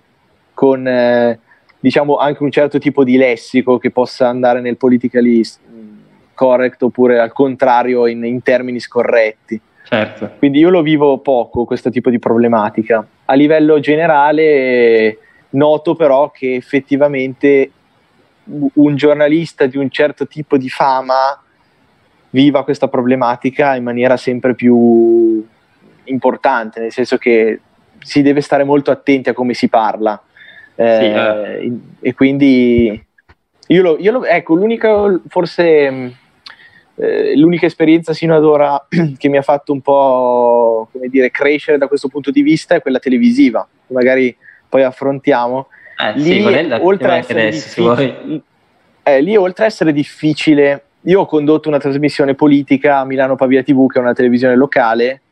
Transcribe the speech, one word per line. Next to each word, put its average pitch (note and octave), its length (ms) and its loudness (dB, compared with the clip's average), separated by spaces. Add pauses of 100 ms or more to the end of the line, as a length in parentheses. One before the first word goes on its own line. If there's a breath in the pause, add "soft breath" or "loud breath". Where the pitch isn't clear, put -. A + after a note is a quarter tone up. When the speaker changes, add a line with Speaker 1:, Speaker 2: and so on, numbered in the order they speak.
(520)
Speaker 1:
con, C3+ 360 0
eh, A#2+ 500 0 (400 soft breath)
diciamo, D3 380 0
anche C#3+ 260 -4
un C#3+ 80 -2
certo D3 280 -2
tipo C#3 260 0
di B2+ 120 2
lessico B2+ 600 0
che A#2+ 120 -6
possa B2 360 -2
andare B2 340 0
nel B2 160 -6
politically A#2+ 680 0
s-, - 160 -14 (760)
correct B2+ 480 0
oppure B2 380 2
al A2+ 120 -2
contrario B2 720 0
in, A#2 180 -4
in A#2+ 180 -6
termini B2 380 -2
scorretti. A2+ 800 -2 (240 soft breath)
Speaker 2:
Certo. G#2+ 540 -6
Speaker 1:
Quindi C#3+ 200 2
io E3+ 120 6
lo F3+ 120 2
vivo D3 360 2
poco A#2+ 460 -2
questo A#2+ 260 -6
tipo B2 200 -2
di A#2 80 0
problematica. A2+ 880 0 (200)
A C3+ 80 0
livello D3+ 460 4
generale, D3+ 640 2
eh, B2 760 2 (320 soft breath)
noto D3+ 440 0
però C#3+ 360 2
che B2+ 240 -6
effettivamente C3+ 1160 -2 (760)
u-, C#3+ 300 -6
un D3 220 2
giornalista D3 680 0
di C3 100 -6
un C3+ 140 -4
certo D3 360 -4
tipo - 300 -4
di B2+ 140 -6
fama C3 680 -2 (920)
viva C3+ 340 2
questa C#3 240 -2
problematica B2+ 880 -2
in B2 80 -6
maniera B2 320 0
sempre B2 380 -4
più A#2 920 2 (580)
importante, B2 760 -4
nel A2+ 120 -6
senso B2 260 -4
che A2+ 420 0 (380)
si - 240 -2
deve C#3+ 180 2
stare C#3+ 240 -2
molto C#3+ 260 0
attenti C3+ 380 -2
a A#2 60 -2
come B2 180 -4
si A2+ 160 -2
parla. G#2+ 500 -2 (600 loud breath)
Eh, A#2 200 2
Speaker 2:
Sì, A2 80 2
eh. G#2+ 580 -4
Speaker 1:
in-, A#2 160 -8 (200)
e B2 120 -4
quindi B2 920 2 (640)
io F3 140 4
lo, E3 160 2
io F#3+ 140 0
lo, B3 140 -4
ecco, E3 280 0
l'unica, G#3 720 0
forse, E3 640 0
mm, C3 160 -8 (920 loud breath)
eh, G#2+ 400 -2
l'unica E3 280 2
esperienza D#3+ 480 0
sino D#3+ 240 0
ad D3+ 80 4
ora C#3+ 420 0
<clears throat> D#3+ 300 -2
che C#3+ 120 -4
mi C#3 100 0
ha C3+ 40 0
fatto C#3+ 300 -2
un C#3 80 -4
po', B2 1120 0
come B2+ 160 -10
dire, B2+ 220 0
crescere D3 480 -2
da C3+ 100 -2
questo C#3 200 -4
punto C#3+ 220 -8
di C#3 120 2
vista D#3+ 320 0
è D#3+ 80 0
quella B2+ 160 -2
televisiva, A#2+ 680 0 (200)
che B2+ 80 -10
magari B2+ 420 0 (320 soft breath)
poi C3+ 140 0
affrontiamo. C3 840 -2 (300 loud breath)
Speaker 2:
Eh, A#2 200 -4
Speaker 1:
Lì, C#3+ 40 -2
Speaker 2:
sì, F3+ 200 0
volendo, D3+ 420 0
Speaker 1:
oltre G3 240 0
a - 40 0
Speaker 2:
anche - 120 -2
Speaker 1:
essere - 220 -4
Speaker 2:
adesso, D#3 220 -6
se - 120 -8
Speaker 1:
difficile, A#2+ 420 -2
Speaker 2:
vuoi. D3 200 -10 (600)
Speaker 1:
eh, C3+ 200 2
lì, G3+ 140 0
oltre F#3+ 280 0
a - 40 2
essere E3 260 -2
difficile, C#3+ 920 0 (160)
io F#3 200 2
ho E3 60 -2
condotto D3+ 420 0
una D3 100 0
trasmissione C#3 560 -2
politica C#3+ 640 2
a C3+ 80 -2
Milano C3+ 280 -2
Pavia C3 280 0
T C#3+ 100 -2
V, C3 140 4
che B2+ 120 -4
è B2+ 40 2
una B2 100 0
televisione B2 440 2
locale, B2+ 760 0